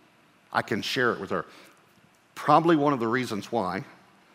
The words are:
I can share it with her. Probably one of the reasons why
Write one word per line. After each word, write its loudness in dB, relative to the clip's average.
I 0
can -4
share -2
it -6
with -8
her. -4
Probably 4
one 4
of 0
the -2
reasons -4
why -4